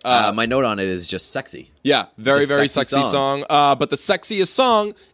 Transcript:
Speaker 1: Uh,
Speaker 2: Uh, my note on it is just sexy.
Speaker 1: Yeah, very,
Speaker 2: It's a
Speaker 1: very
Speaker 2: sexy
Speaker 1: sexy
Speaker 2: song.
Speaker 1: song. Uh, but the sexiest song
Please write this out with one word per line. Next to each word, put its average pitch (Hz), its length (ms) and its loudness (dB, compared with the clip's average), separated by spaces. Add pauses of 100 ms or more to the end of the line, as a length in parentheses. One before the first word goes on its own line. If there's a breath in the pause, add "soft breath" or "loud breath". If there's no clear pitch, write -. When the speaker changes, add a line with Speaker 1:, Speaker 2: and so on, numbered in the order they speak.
Speaker 1:
Uh, 120 260 2
Speaker 2:
Uh, 101 40 0
my 113 140 0
note 131 180 0
on 107 140 0
it 95 80 -2
is 90 200 -4
just - 240 -4
sexy. - 380 -10 (140)
Speaker 1:
Yeah, 135 240 2 (100)
very, 135 240 2
Speaker 2:
It's 139 100 0
a 143 40 2
Speaker 1:
very 143 120 2
Speaker 2:
sexy 139 280 -2
Speaker 1:
sexy 139 160 2
Speaker 2:
song. - 0 -
Speaker 1:
song. 139 380 -2
Uh, 143 260 4
but 143 160 -4
the 147 40 -2
sexiest 190 520 -2
song 220 460 2 (200 soft breath)